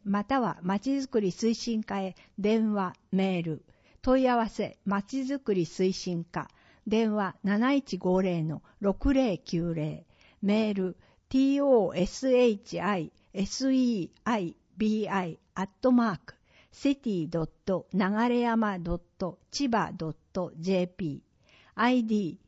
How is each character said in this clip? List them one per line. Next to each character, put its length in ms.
ま 180
た 160
は 220
ま 180
ち 120
づ 180
く 100
り 120
推 220
進 300
課 160
へ 160
電 360
話、 220
メ 280
ー 40
ル。 220
問 220
い 60
合 80
わ 100
せ、 380
ま 180
ち 200
づ 140
く 160
り 120
推 260
進 320
課。 260
電 260
話、 300
七 300
一 240
五 240
零 220
の 200
六 340
零 240
九 360
零。 320
メ 300
ー 20
ル、 240
テ 120
ィ 160
ー 100
オ 280
ー 40
エ 80
ス 280
エ 140
イ 100
チ 220
ア 180
イ 140
エ 120
ス 280
イ 420
ー 80
ア 160
イ 160
ビ 280
ー 80
ア 120
イ 120
ア 100
ッ 60
ト 100
マ 220
ー 40
ク 160
シ 240
テ 160
ィ 180
ド 140
ッ 60
ト 280
流 460
山 400
ド 160
ッ 60
ト 180
千 180
葉 240
ド 180
ッ 40
ト 240
ジ 140
ェ 120
ー 40
ピ 360
ー。 60
ア 160
イ 140
デ 100
ィ 160
ー、 60